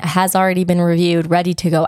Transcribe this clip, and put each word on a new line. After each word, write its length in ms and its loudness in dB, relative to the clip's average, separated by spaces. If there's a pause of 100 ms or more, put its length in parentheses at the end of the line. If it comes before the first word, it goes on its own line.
has 320 -2
already 280 0
been 180 0
reviewed, 480 0
ready 240 0
to 160 -4
go 180 0